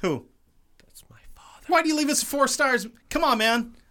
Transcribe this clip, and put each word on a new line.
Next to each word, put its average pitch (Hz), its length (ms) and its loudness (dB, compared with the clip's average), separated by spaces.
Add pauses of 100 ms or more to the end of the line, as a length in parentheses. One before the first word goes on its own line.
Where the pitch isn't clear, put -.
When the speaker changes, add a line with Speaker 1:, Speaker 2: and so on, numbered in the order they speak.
Speaker 1:
Who? 151 240 -2 (580)
Speaker 2:
That's - 260 -20
my - 80 -20 (180)
father. - 320 -20
Speaker 1:
Why 330 160 2
do 311 60 0
you 302 60 0
leave 302 140 0
us - 140 0
four 277 240 0
stars? 254 400 0 (220)
Come 320 140 -2
on, 254 140 4
man. 233 380 0
I - 40 -20 (120)